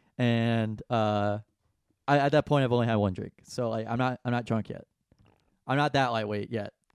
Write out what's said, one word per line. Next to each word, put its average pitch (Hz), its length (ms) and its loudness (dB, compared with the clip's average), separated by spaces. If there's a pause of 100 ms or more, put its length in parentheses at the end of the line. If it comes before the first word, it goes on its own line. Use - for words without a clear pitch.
(180)
and, 117 720 0
uh, 104 500 0 (680)
I, 143 120 4
at 143 140 2
that 147 120 4
point, 143 200 2
I've 120 80 0
only 120 140 2
had 113 100 2
one 101 160 2
drink. - 200 -10 (120)
So, 120 240 -6
like, 110 180 -6
I'm 117 100 -4
not, 127 280 -2
I'm 123 60 -2
not 120 140 -2
drunk 110 240 -2
yet. - 160 -14 (800)
I'm 131 120 0
not 147 160 0
that 135 180 2
lightweight 104 400 -4
yet. 107 220 -6 (220)